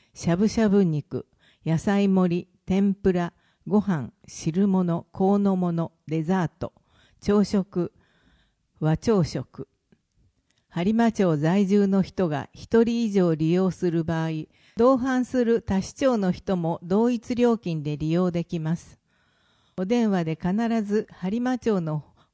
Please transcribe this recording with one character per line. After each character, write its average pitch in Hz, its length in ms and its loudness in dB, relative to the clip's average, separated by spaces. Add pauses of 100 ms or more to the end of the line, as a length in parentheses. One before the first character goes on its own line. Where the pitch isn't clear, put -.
(140)
し - 160 -4
ゃ 165 60 2
ぶ 208 120 2
し 226 140 -2
ゃ 214 80 2
ぶ 202 140 4
肉、 151 420 -4 (400)
野 156 120 0
菜 202 300 0
盛 180 360 2
り、 - 40 -20 (180)
天 196 280 0
ぷ 190 200 0
ら、 175 200 -4 (340)
ご 190 120 2
飯、 175 320 -2 (160)
汁 180 400 -2
物、 180 460 0
香 196 260 2
の 196 160 2
物、 170 360 -2 (160)
デ 160 160 -2
ザ 185 200 0
ー 151 40 -2 (120)
ト、 - 140 -8 (460)
朝 202 240 2
食、 185 480 -2 (880)
和 160 180 0
朝 208 260 2
食。 - 440 -8 (1080)
播 180 200 0
磨 233 180 4
町 180 240 2
在 175 320 2
住 202 180 4
の 196 160 2
人 180 280 -2
が 139 240 -6
一 - 300 2
人 233 200 0
以 214 80 -2
上 180 240 2
利 160 160 0
用 185 200 2
す 175 200 -2
る 160 140 -2
場 160 200 -4
合、 160 220 -6 (300)
同 254 200 4
伴 254 280 -2
す 254 180 -2
る 226 180 2
他 190 200 -2
市 - 120 -12
町 254 240 0
の 190 140 0
人 185 240 -4
も 165 260 -4
同 202 280 0
一 247 260 -4
料 233 220 2
金 160 260 -6
で 147 140 -6
利 156 120 -4
用 175 220 0
で 170 140 -4
き 170 140 -8
ま 160 180 -2
す。 - 200 -20 (800)
お 185 100 -4
電 233 240 0
話 185 140 0
で 160 180 -4
必 180 120 -2 (280)
ず 208 300 -2
播 208 300 -6
磨 254 160 -2
町 208 240 -2
の 156 240 -6 (280)